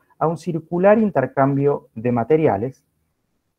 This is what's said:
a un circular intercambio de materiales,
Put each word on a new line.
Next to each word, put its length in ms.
a 80
un 100
circular 640
intercambio 960
de 180
materiales, 720